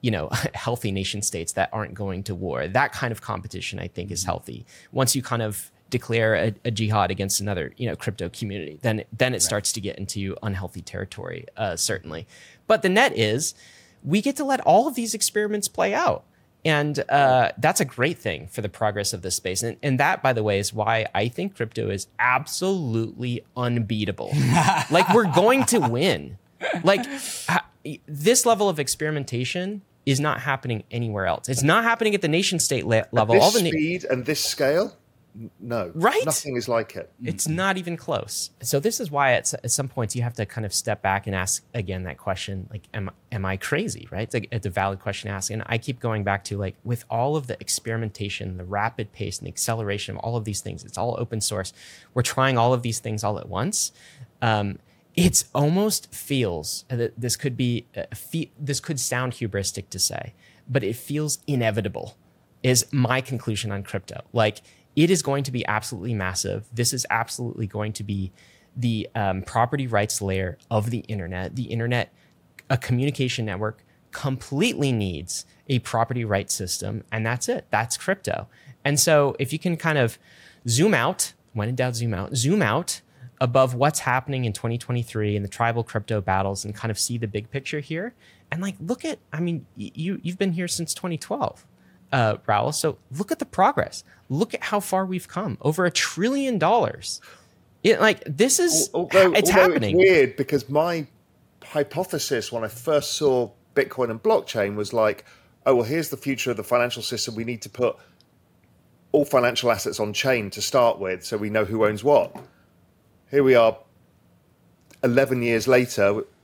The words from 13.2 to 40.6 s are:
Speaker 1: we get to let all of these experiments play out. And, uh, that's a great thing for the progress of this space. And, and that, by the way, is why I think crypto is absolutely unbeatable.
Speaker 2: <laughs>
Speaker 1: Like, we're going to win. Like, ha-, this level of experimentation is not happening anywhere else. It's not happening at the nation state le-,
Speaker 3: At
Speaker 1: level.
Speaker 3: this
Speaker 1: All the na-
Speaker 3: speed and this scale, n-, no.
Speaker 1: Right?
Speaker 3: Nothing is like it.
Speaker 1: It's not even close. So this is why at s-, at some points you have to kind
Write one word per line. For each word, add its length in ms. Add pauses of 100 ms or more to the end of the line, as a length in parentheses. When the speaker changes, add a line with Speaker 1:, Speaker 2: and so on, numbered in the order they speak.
Speaker 1:
we 200
get 140
to 80
let 180
all 260
of 60
these 180
experiments 560
play 240
out. 320 (380)
And, 460
uh, 480
that's 240
a 60
great 320
thing 280
for 140
the 80
progress 460
of 80
this 120
space. 280
And, 200
and 160
that, 240
by 120
the 80
way, 160
is 160
why 400
I 140
think 280
crypto 320
is 200 (100)
absolutely 1300 (100)
unbeatable. 800
Speaker 2:
<laughs> 560
Speaker 1:
Like, 240
we're 180
going 340
to 120
win. 580 (480)
Like, 220 (420)
ha-, 160 (420)
this 380
level 240
of 100
experimentation 1000 (260)
is 140
not 200
happening 500
anywhere 360
else. 220
It's 140
not 220
happening 300
at 80
the 60
nation 300
state 280
le-, 120
Speaker 3:
At 160
Speaker 1:
level. 200
Speaker 3:
this 100
Speaker 1:
All 60
the 120
na- 60
Speaker 3:
speed 360
and 200
this 180
scale, 540 (420)
n-, 120 (100)
no. 340
Speaker 1:
Right? 300
Speaker 3:
Nothing 320
is 120
like 280
it. 160 (100)
Speaker 1:
It's 240
not 300
even 220
close. 520 (120)
So 180
this 180
is 120
why 240
at 80
s-, 120
at 160
some 180
points 280
you 60
have 120
to 120
kind 180